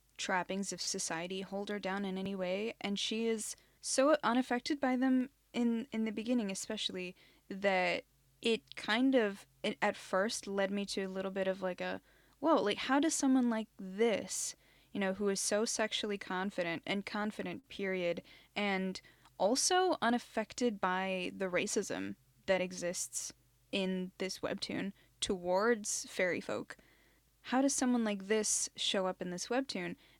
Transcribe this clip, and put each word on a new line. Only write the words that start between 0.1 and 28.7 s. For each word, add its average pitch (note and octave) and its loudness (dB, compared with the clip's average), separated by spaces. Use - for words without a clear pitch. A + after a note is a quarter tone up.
trappings F#3+ -2
of F3+ -6
society F#3 -4
hold G3 -6
her G#3 -4
down G3 -2
in F#3+ -2
any G3 -4
way, F#3+ -2
and G3+ -2
she A3+ 0
is A3+ -2
so C#4+ 6
unaffected B3 2
by B3+ 4
them B3+ 4
in, A#3 2
in A3 0
the A3 -2
beginning A3 0
especially, F#3+ -4
that F#3+ 2
it - 0
kind B3+ 2
of, G#3 2
it G#3+ -4
at G3+ 2
first - -2
led G3 0
me G3+ -2
to G3 -4
a F#3+ -6
little F#3+ -4
bit F#3+ -2
of, F#3+ 0
like, F#3 -4
a, F#3 -4
"Whoa, D4 6
like, G#3 2
how C4 2
does D4+ 4
someone C4 4
like A3 -2
this, F#3+ 0
you - -4
know, F#3+ 2
who G3+ 0
is G3 2
so G#3+ 2
sexually G#3+ -2
confident, F3+ -4
and G3 -2
confident, G#3 -6
period, F3+ -2
and F#3+ 0
also E4 4
unaffected A#3 0
by F#3 0
the F#3+ -2
racism F3+ -2
that F#3 4
exists F3+ -6
in F#3 -2
this F#3 -4
webtoon - -6
towards G3+ 0
fairy F3+ 0
folk, - -6
how B3+ 2
does C4+ 4
someone B3 2
like G3+ -2
this G#3+ 2